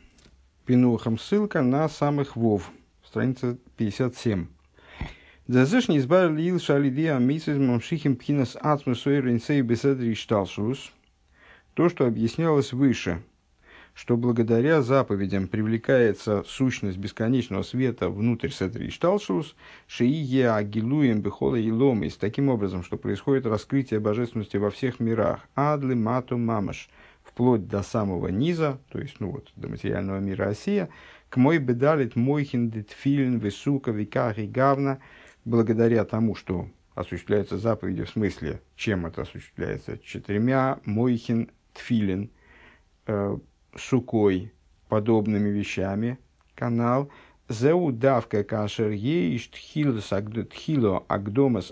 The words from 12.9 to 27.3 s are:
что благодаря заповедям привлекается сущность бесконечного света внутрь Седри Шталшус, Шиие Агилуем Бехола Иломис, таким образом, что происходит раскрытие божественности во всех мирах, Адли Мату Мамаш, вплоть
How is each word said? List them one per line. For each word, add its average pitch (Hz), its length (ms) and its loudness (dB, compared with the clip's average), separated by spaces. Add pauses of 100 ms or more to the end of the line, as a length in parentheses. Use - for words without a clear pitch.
что - 200 -2
благодаря 120 680 2
заповедям 101 640 0
привлекается 110 1000 2
сущность 107 540 -2
бесконечного 113 640 -2
света 120 480 -2
внутрь 113 380 -2
Седри 104 420 -6
Шталшус, 180 640 -2 (320)
Шиие 131 640 2
Агилуем 110 680 0
Бехола 123 380 0
Иломис, 110 580 2
таким 127 320 0
образом, 98 340 -2
что - 140 -8
происходит 123 500 -2
раскрытие 110 520 -2
божественности 107 580 -2
во 104 120 0
всех 123 300 -4
мирах, 110 560 0
Адли 139 400 0
Мату 123 420 -2
Мамаш, 113 540 -4 (320)
вплоть 117 440 2